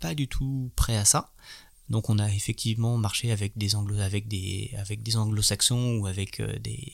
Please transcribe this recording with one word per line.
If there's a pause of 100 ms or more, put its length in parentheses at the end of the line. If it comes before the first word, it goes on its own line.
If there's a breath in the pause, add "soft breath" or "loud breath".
pas
du
tout
prêt
à
ça. (580 loud breath)
Donc
on
a
effectivement
marché
avec
des
anglo-,
avec
des,
avec
des
anglo-saxons
ou
avec,
euh,
des,